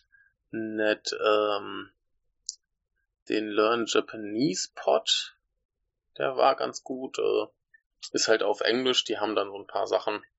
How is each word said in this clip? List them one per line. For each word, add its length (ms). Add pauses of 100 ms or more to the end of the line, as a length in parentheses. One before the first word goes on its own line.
(500)
nett, 720
ähm, 680 (1400)
den 200
Learn 380
Japanese 840
Pod. 640 (800)
Der 180
war 200
ganz 280
gut, 340
äh, 300 (640)
ist 160
halt 160
auf 180
Englisch. 440
Die 120
haben 180
dann 140
so 80
ein 100
paar 200
Sachen, 360 (160)